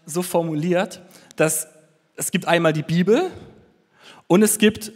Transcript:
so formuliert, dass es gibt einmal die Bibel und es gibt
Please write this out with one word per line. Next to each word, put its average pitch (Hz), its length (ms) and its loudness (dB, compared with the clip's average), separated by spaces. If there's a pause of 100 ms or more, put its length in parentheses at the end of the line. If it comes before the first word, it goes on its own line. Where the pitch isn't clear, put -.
so 160 160 -4
formuliert, 170 800 -2 (320)
dass 156 320 -2 (480)
es - 160 -8
gibt 185 160 -4
einmal 165 260 2
die 156 120 -4
Bibel 196 440 0 (1000)
und 175 120 4
es 214 180 2
gibt - 380 2